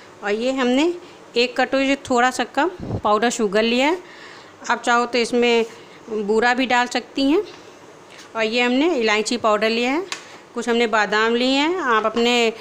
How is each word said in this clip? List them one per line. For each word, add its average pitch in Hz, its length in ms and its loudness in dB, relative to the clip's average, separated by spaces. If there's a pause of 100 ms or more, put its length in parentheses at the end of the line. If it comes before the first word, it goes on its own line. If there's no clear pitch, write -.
(220)
और 202 100 -4
ये 233 220 -2
हमने 269 380 2 (440)
एक 247 200 0
कटोरी 269 300 0
से 269 180 2
थोड़ा 247 260 2
सा 254 200 -4
कम 311 200 0 (340)
पाउडर 214 280 2
शुगर 214 320 0
लिया 247 240 2
है। 349 100 0 (720)
आप 233 120 -2
चाहो 240 240 2
तो 240 120 -2
इसमें 233 460 2 (440)
बूरा 220 460 0
भी 254 120 0
डाल 247 220 2
सकती 269 420 -2
हैं। 359 140 2 (920)
और 226 80 -2
ये 226 180 0
हमने 262 340 2
इलायची 220 420 0
पाउडर 214 320 0
लिया 240 220 -2
है, 349 140 -4 (480)
कुछ 240 140 -6
हमने 240 200 2
बादाम 214 460 2
लिए 247 160 0
हैं, 294 260 0
आप 233 300 0
अपने 233 540 2